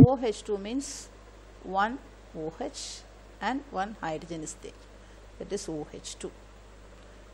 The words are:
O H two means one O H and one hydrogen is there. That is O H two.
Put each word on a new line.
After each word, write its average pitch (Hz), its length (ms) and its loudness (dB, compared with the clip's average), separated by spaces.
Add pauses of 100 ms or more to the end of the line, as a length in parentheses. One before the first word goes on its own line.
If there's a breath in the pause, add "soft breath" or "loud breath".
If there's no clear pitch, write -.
O 254 160 8
H 226 220 2
two 208 160 0
means 233 500 -4 (540)
one 202 380 4 (360)
O 160 240 -2
H - 420 -6 (380)
and 254 300 2
one 202 300 0
hydrogen 160 420 -2
is 151 200 -8
there. - 100 -10 (680 loud breath)
That - 140 -4
is 202 160 -2
O 160 240 -2
H - 260 -10
two. - 140 -8 (1000)